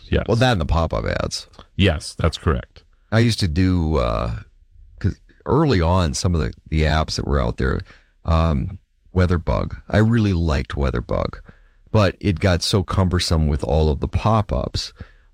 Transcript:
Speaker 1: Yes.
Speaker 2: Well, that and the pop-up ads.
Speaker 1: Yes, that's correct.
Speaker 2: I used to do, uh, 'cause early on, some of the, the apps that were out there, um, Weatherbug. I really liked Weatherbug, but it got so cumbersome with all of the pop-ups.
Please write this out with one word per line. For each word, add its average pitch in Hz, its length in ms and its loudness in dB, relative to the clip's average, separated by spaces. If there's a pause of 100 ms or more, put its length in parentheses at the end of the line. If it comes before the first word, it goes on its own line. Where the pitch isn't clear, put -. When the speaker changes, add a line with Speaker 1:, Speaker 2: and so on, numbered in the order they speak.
Speaker 1:
Yes. - 180 0
Speaker 2:
Well, 117 100 2
that 127 160 4
and 92 80 0
the 73 40 -2
pop-up 69 400 -2
ads. 50 420 -6 (280)
Speaker 1:
Yes, 82 400 0
that's - 220 -2
correct. - 460 -4 (280)
Speaker 2:
I 110 80 2
used 117 220 2
to 101 60 0
do, 82 500 2
uh, 58 420 -2 (600)
'cause - 200 -2 (260)
early 127 360 2
on, 85 320 2
some 90 220 -2
of 78 60 0
the, 60 120 -4 (160)
the 78 140 0
apps 78 340 0
that - 100 -6
were 69 140 0
out 58 160 -2
there, 64 240 -2 (440)
um, 80 540 0 (340)
Weatherbug. 85 640 0 (100)
I - 100 2
really 110 340 4
liked 78 420 0
Weatherbug, 60 600 -2 (560)
but 101 280 2
it 85 200 0
got 90 240 2
so 101 180 0
cumbersome 87 640 0
with 71 160 0
all 78 280 2
of 71 80 -2
the - 80 -4
pop-ups. - 840 -2 (420)